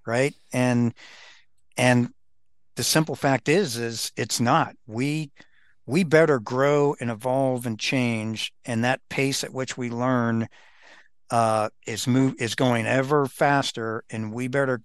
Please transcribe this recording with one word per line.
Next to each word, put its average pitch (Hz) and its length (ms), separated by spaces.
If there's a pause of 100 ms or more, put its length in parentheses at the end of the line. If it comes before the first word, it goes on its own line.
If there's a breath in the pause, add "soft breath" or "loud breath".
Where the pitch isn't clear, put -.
right? 127 300 (180)
And, 120 400 (840 loud breath)
and 123 360 (640)
the 127 80
simple 156 320
fact 135 340
is, 147 280
is 117 400
it's - 240
not. 127 340 (140)
We, 143 420 (560 soft breath)
we 160 180
better 156 340
grow 143 640
and 120 100
evolve 127 560
and 113 100
change, 113 760 (120)
and 117 200
that 127 240
pace 139 340
at - 100
which 127 240
we 123 140
learn, 117 580 (840 soft breath)
uh, 110 400 (140)
is 110 220
move, 131 320
is 117 160
going 120 320
ever 135 400
faster, 127 840
and 110 240
we 123 140
better, 131 380